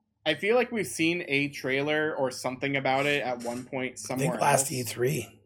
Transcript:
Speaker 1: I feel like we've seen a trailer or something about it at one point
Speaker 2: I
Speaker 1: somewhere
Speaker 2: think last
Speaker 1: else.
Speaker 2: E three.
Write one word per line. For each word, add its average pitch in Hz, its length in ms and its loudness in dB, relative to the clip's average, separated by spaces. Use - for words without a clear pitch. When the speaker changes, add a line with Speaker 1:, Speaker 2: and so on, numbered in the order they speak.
Speaker 1:
I 156 100 2
feel 202 200 2
like 240 160 2
we've 214 160 -2
seen 165 400 0
a 139 220 2
trailer 147 680 0
or 127 160 0
something 139 460 -4
about 135 280 2
it 143 180 2
at 123 200 -2
one 120 220 -4
point 127 280 -6
Speaker 2:
I - 40 -16
Speaker 1:
somewhere 135 320 -2
Speaker 2:
think - 120 0
last 143 200 4
Speaker 1:
else. - 100 -2
Speaker 2:
E 127 120 -2
three. 123 640 -2